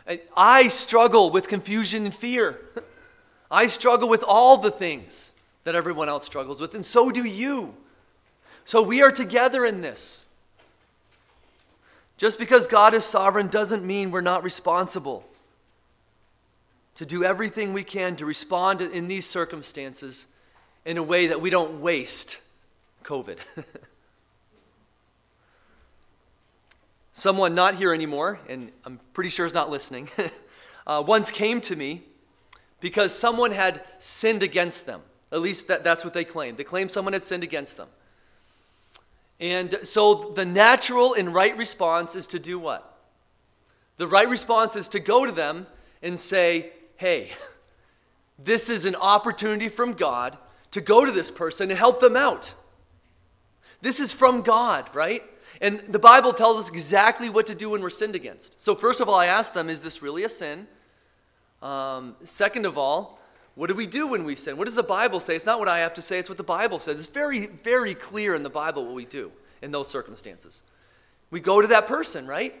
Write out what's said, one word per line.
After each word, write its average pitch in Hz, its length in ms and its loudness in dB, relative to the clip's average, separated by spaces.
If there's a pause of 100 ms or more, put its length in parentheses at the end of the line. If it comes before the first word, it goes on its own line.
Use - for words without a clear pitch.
And 175 140 -8 (160)
I 240 320 10
struggle 226 600 4
with 185 180 0
confusion 208 560 -6
and 202 100 -8
fear. 233 460 -4 (160)
<laughs> - 760 -20
I 214 160 4
struggle 240 420 2
with 226 180 2
all 240 300 8
the 208 140 0
things 156 600 -10 (320)
that 165 100 -4
everyone 160 340 -4
else 143 160 -6
struggles 135 360 -12
with, 165 140 -10
and 202 100 -10
so 240 260 4
do 240 140 -4
you. 220 500 -6 (880)
So 226 180 2
we 233 200 2
are 269 100 10
together 247 520 0
in 208 160 -2
this. - 460 -12 (1900)
Just 214 220 -2
because 240 280 4
God 220 280 8
is 214 100 2
sovereign 196 440 0
doesn't 208 360 -2
mean 196 260 -4
we're 180 120 -4
not 180 200 0
responsible 175 840 -4 (1700)
to 165 100 -16
do 175 200 -4
everything 202 480 -2
we 196 120 -6
can 180 320 -6
to 151 80 -10
respond 180 560 -2
in 175 260 -6
these 190 200 -8
circumstances 143 1000 -10 (580)
in 170 120 -6
a 170 60 -4
way 175 240 2
that 160 140 -2
we 180 100 -2
don't 160 300 0
waste 151 600 -4 (640)
covid. 117 340 -10 (180)
<laughs> 156 80 -14 (3500)
Someone 190 420 2
not 185 200 4
here 180 180 0
anymore, 160 560 -4
and 127 220 -14 (140)
I'm 127 140 -18 (140)
pretty 180 180 -6
sure 170 160 -4
is 165 80 -6
not 156 160 -2
listening, 139 380 -10 (400)
<laughs> - 380 -20
uh, 147 200 -2
once 208 240 2
came 226 320 -2
to 180 140 -6
me 151 260 -10 (760)
because 185 320 0
someone 233 400 0
had 190 300 0 (160)
sinned 220 440 -2
against 175 440 -2
them. 92 160 -14 (300)
At 156 80 -2
least 180 280 -6
that, 180 160 -2
that's 170 200 0
what 175 100 -10
they 170 100 -4
claimed. 131 320 -12
They 139 80 -10
claimed 185 260 -6
someone 196 220 -4
had 190 120 -4
sinned 180 180 -8
against 151 340 -10
them. 90 120 -18 (1500)
And 180 420 -4
so 208 520 4
the 190 100 -2
natural 240 720 4
and 180 200 -2
right 214 220 2
response 170 580 -4
is 185 140 -12
to 175 100 -8
do 175 200 -12
what? 147 400 -12 (1000)
The 175 80 -6
right 202 220 6
response 226 480 0
is 196 120 -10
to 202 120 -6
go 247 260 2
to 208 60 -6
them 165 340 -6 (360)
and 175 160 -8
say, 170 540 0 (240)
"Hey, 170 360 -4 (520)
<laughs> - 540 -20
this 226 320 -2
is 190 140 -4
an 185 120 -2
opportunity 208 720 0
from 240 240 -4
God 127 460 -4 (320)
to 196 100 -8
go 220 240 8
to 262 80 0
this 175 180 -4
person 175 400 -6
and 185 80 -4
help 247 220 4
them 240 160 6
out." 269 380 -2 (1300)
This 262 180 -2
is 262 120 -2
from 254 300 4
God, 220 520 0
right? 170 280 -4 (380)
And 208 200 -2
the 208 180 -4
Bible 240 340 10
tells 226 260 2
us 180 100 -10
exactly 202 600 0
what 214 180 0
to 214 80 -10
do 208 160 -10
when 208 120 -4
we're 180 80 -8
sinned 214 240 -8
against. - 460 -16
So 208 140 0
first 247 260 0
of 226 80 -2
all, 202 80 4
I 175 100 6
ask 208 260 0
them, 165 160 -4
"Is 151 140 -8
this 160 200 -14
really 156 220 -6
a 226 40 -2
sin?" 180 380 -12 (960)
Um, 131 640 -10
second 208 420 -2
of 147 120 -6
all, 151 400 -2 (380)
what 160 120 -4
do 190 60 0
we 214 120 -6
do 277 200 -6
when 214 180 -4
we 147 100 -6
sin? 139 240 -12
What 202 80 -4
does 226 80 -10
the 233 80 0
Bible 202 360 0
say? 165 160 -4
It's 165 120 -6
not 226 120 2
what 202 100 -2
I 170 100 2
have 170 160 -2
to 170 80 -14
say, 185 160 -4
it's 180 100 -8
what 185 100 -14
the 180 60 -10
Bible 185 340 -2
says. 151 200 -6
It's 160 100 -14
very, 277 380 -4
very 226 480 -2
clear 202 400 -4
in 147 80 -4
the 143 80 -10
Bible 147 340 -6
what 123 100 -12
we 123 120 -12
do 123 260 -14 (300)
in 143 80 -14
those 143 180 -8
circumstances. 104 720 -14 (680)
We 170 100 -10
go 190 200 4
to 208 80 4
that 214 180 4
person, 226 400 -6
right? 180 340 -8